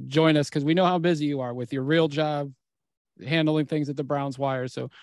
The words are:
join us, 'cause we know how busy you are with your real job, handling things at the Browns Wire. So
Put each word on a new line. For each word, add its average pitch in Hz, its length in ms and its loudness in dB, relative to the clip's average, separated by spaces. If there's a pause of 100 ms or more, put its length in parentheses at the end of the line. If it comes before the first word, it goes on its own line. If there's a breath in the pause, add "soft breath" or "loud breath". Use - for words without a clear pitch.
join 156 300 4
us, 147 140 2
'cause 143 160 -4
we 156 80 2
know 180 120 4
how 180 140 2
busy 160 280 0
you 143 120 -2
are 123 140 -6
with 123 180 -8
your 135 120 -2
real 160 260 2
job, 143 420 -2 (760)
handling 156 420 2
things 151 200 -2
at 143 80 -6
the 147 80 -6
Browns 139 340 -4
Wire. 135 300 -2
So 127 220 -8 (140)